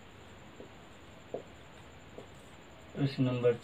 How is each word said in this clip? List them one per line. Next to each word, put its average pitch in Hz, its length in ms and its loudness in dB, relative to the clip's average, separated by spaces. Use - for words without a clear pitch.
प्रश्न 139 260 6
नंबर 123 420 8